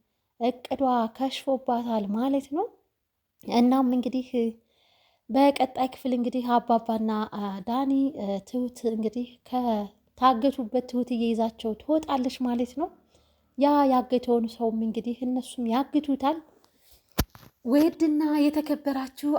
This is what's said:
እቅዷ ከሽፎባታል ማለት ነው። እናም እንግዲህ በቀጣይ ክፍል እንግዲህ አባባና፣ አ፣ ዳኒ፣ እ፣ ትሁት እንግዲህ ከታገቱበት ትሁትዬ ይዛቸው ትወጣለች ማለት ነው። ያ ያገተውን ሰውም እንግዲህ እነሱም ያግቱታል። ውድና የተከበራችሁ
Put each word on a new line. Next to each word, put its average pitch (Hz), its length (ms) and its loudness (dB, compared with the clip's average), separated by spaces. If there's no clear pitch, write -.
እቅዷ 247 420 -2
ከሽፎባታል 240 1000 -2
ማለት 269 400 0
ነው። 359 140 -2
እናም 247 480 4
እንግዲህ 254 360 -2
በቀጣይ 262 580 2
ክፍል 262 260 -6
እንግዲህ 240 360 -2
አባባና፣ 226 600 2
አ፣ 202 160 -4
ዳኒ፣ 262 300 -2
እ፣ 196 300 -4
ትሁት 247 440 -6
እንግዲህ 220 400 -4
ከታገቱበት 247 1400 0
ትሁትዬ 247 360 -2
ይዛቸው 226 540 -2
ትወጣለች 285 640 -2
ማለት 240 340 -2
ነው። 330 120 -4
ያ 277 120 4
ያገተውን 247 600 2
ሰውም 226 340 -4
እንግዲህ 226 400 -4
እነሱም 254 460 -4
ያግቱታል። 277 720 0
ውድና 302 560 2
የተከበራችሁ 294 1000 -2